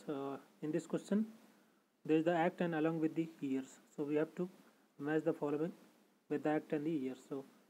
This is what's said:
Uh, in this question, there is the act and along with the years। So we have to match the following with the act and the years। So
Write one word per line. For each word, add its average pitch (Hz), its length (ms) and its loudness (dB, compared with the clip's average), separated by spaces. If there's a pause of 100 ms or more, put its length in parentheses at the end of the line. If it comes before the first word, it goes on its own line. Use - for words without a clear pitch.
Uh, 139 280 -4 (260)
in 156 80 -2
this 160 160 -2
question, - 380 0 (840)
there 151 100 4
is 160 80 4
the 175 100 4
act 175 260 2
and 170 160 0
along 165 240 2
with 156 160 0
the 165 120 0 (120)
years। 135 320 -2 (240)
So 151 80 -2
we 147 100 -2
have 156 220 0
to 180 120 -2 (500)
match 156 260 0
the 160 80 2
following 151 400 0 (560)
with 143 160 0
the 156 60 4
act 151 240 0
and 147 120 0
the 165 60 0
years। 131 360 -2
So 135 160 -6 (260)